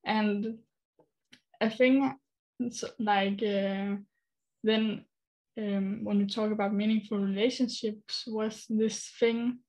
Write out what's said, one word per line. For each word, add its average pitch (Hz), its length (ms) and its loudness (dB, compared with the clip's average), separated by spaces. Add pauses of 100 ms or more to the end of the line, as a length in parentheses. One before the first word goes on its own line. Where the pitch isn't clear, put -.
And 214 540 0 (1040)
I 220 80 2
think 262 440 4 (460)
it's 240 240 -6 (140)
like, 202 460 0
uh, 196 540 -2 (680)
then, 220 420 0 (540)
um, 202 440 -2
when 208 140 2
we 202 80 4
talk 214 260 -2
about 208 220 0
meaningful 208 460 0
relationships, 214 1040 -2
was 214 420 -4
this 214 520 0
thing 233 500 0